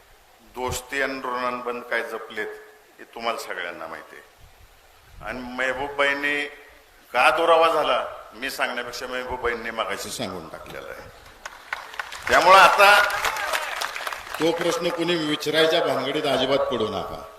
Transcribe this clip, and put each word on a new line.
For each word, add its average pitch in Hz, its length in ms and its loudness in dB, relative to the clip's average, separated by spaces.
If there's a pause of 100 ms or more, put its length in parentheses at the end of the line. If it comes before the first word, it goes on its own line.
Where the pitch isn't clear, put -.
(400)
दोस्ती 127 600 -6
आणि 135 220 -4
ऋणानुबंध 123 580 -4
काय 117 200 -2
जपलेत 110 440 -8 (520)
हे 113 60 -18
तुम्हाला 117 340 -6
सगळ्यांना 87 480 -8
माहिती 78 300 -14
आहे. 73 80 -20 (1040)
आणि 120 140 -8
मेहबूबबाईंनी 139 1040 -2 (680)
का 147 180 6
दुरावा 165 380 6
झाला 135 360 2 (300)
मी 127 160 -8
सांगण्यापेक्षा 123 560 -6
मेहबूबबाईंनी 120 640 -4
मगाशी 104 400 -4
सांगून 92 380 -8
टाकलेला - 420 -14
आहे. - 180 -14 (1200)
त्यामुळं 165 300 8
आता 202 440 10 (1400)
तो 160 100 2
प्रश्न 170 380 0
कुणी 170 260 -2
विचारायच्या 156 680 2
भानगडीत 139 420 -2
अजिबात 135 360 2
पडू 110 300 0
नका. 80 340 -6 (160)